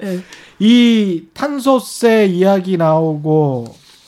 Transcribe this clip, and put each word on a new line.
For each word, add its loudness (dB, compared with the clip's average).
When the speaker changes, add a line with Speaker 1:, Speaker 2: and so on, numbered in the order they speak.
Speaker 1:
예, -10
예. -8
Speaker 2:
이 2
탄소세 0
이야기 0
나오고 -2